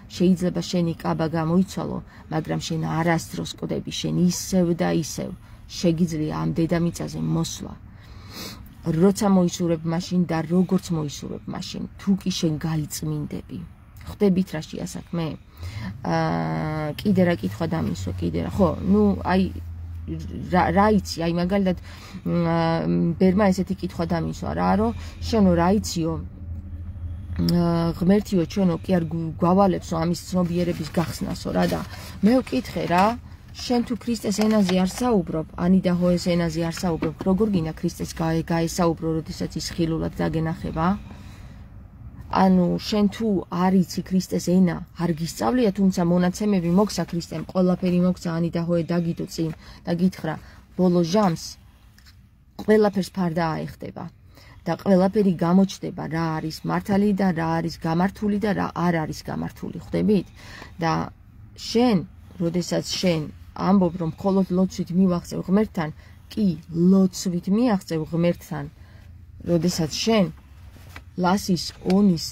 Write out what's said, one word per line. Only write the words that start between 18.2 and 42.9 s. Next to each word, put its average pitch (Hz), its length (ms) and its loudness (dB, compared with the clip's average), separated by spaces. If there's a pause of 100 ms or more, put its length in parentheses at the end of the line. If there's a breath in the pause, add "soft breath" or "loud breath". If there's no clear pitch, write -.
რა. - 100 -4
ხო, 185 180 4 (100)
ნუ, 208 240 4 (180)
აი, 190 220 2 (1000)
რა, 170 240 2
რა 196 200 4
იცი, 202 320 0
აი, 170 120 0
მაგალითად, 180 460 0 (420 loud breath)
მ, 170 200 -2
აა, 165 400 2 (320)
ბერმა 185 340 4
ესეთი 185 280 2
კითხვა 180 320 -4
დამისვა 160 460 -4
რა, 180 200 0
რომ 220 200 2 (260 loud breath)
შენო 196 340 4
რა 170 180 4
იციო, 170 420 0
მ, - 1400 -6
აა, 170 420 2
ღმერთიო 190 520 2
ჩვენო, 175 340 2
კი - 160 -4
არ 175 140 4
გვ-, 165 260 -4
გვავალებსო 180 640 2
ამის 170 260 -2
ცნობიერების 175 680 -2
გახსნასო - 600 -4
რა 180 160 2
და 170 140 -2 (360 loud breath)
მე 208 180 4
ვკითხე 240 500 -2
რა, 175 220 4 (440 loud breath)
შენ - 320 -2
თუ 240 140 -4
ქრისტეს 220 420 -2
ენაზე 208 380 4
არ 185 140 2
საუბრობ, 185 640 0
ანიდაჰოეს 180 680 4
ენაზე 170 380 0
არ 165 140 -4
საუბრობ, 160 420 -2
როგორ 190 300 2
გინდა 160 240 0
ქრისტეს - 400 -4
გაე-, 165 320 0
გაესაუბრო, 165 680 0
როდესაც 165 400 -6
ის 160 160 -6
ხილულად 160 480 -2
დაგენახება? 160 720 -2 (1400 loud breath)
ანუ 185 360 4 (100)
შენ 208 320 2